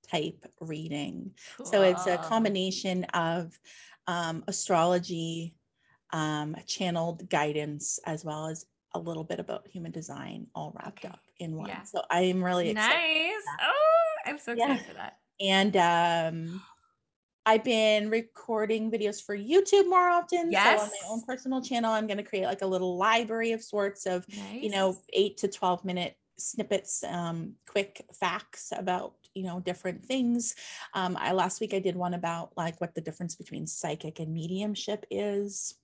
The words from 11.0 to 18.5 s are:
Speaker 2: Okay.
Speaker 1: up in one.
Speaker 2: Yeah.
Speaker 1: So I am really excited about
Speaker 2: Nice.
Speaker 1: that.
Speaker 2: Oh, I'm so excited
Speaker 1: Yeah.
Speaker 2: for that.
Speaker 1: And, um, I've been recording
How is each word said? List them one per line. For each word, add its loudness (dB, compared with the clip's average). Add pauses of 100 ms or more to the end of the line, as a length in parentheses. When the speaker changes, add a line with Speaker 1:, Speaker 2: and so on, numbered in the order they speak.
Speaker 2:
Okay. -14
Speaker 1:
up -20 (200)
in -6
one. -8
Speaker 2:
Yeah. -10
Speaker 1:
So -4
I 4
am 4
really 2
excited 4
about 2
Speaker 2:
Nice. 0
Speaker 1:
that. -6 (120)
Speaker 2:
Oh, 6 (120)
I'm -6
so -6
excited 2
Speaker 1:
Yeah. -6
Speaker 2:
for -16
that. -14 (220)
Speaker 1:
And, 6
um, 4 (840)
I've 6
been 4
recording -2